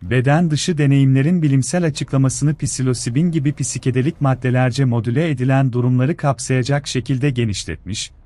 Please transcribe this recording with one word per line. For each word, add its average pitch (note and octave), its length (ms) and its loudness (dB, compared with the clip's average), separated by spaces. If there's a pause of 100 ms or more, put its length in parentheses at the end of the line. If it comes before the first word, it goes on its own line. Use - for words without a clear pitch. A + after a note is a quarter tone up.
Beden C3+ 480 2
dışı D3 280 -2
deneyimlerin C#3 640 4
bilimsel C#3+ 420 2
açıklamasını C#3 720 0
psilosibin B2+ 720 -2
gibi D3 220 0
psikedelik B2+ 680 -2
maddelerce B2+ 640 0
modüle A#2+ 460 0
edilen C3+ 420 0
durumları B2+ 440 2
kapsayacak C3+ 680 -2
şekilde C#3 440 -2
genişletmiş, G#2 800 -4 (160)